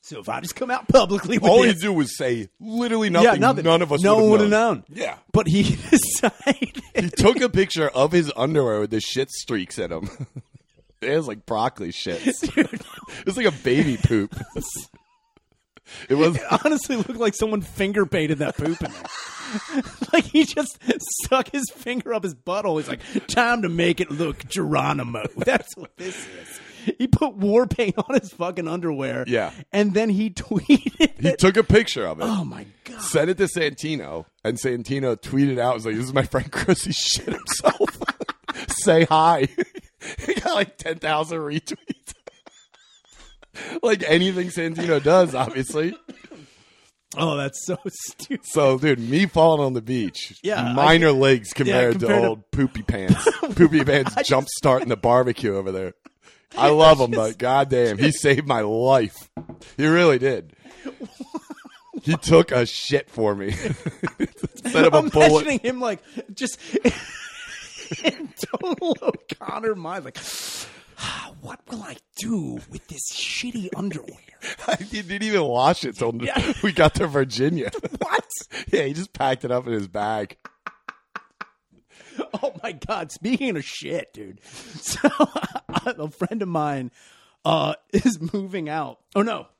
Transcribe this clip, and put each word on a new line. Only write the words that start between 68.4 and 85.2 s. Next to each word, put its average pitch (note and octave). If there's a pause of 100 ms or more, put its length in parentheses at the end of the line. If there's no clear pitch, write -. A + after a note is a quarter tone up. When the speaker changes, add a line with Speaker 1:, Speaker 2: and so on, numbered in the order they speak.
Speaker 1:
O'Connor -
mind, F3
like, C3
<sighs> -
"What - (100)
will A3
I - (200)
do G3 (120)
with -
this -
shitty A#3
underwear?" F3+ (260)
Speaker 2:
<laughs> - (120)
He G#3+
didn't G3
even G#3
wash C3+
it A#2+
till A#2
Speaker 1:
Yeah. C4+ (100)
Speaker 2:
we G3+
got D3+
to -
Virginia. C3+
<laughs> -
Speaker 1:
What? G#4+ (460)
Speaker 2:
Yeah, -
he C#3
just F3
packed C3
it B2
up B2
in A#2
his G2+
bag. G#2 (2000)
Speaker 1:
Oh, C4+
my A3
God. E3+
Speaking A3+
of C#3
shit, -
dude. G2
<laughs> - (340)
So, -
<laughs> C#4 (760)